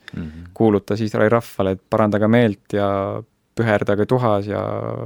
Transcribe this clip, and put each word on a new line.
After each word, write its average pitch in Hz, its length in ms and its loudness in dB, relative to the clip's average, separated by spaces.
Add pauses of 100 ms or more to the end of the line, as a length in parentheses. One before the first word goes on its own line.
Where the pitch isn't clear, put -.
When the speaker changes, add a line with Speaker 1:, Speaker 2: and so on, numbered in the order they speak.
(160)
Speaker 1:
Mhm. 82 280 -12 (100)
Speaker 2:
kuulutas 104 460 2
Iisraeli 110 280 0
rahvale, 110 420 0
et 95 200 -4
parandage 107 380 2
meelt 113 440 2
ja 101 500 -4 (340)
püherdage 104 500 2
tuhas 110 400 0
ja 101 140 -4 (460)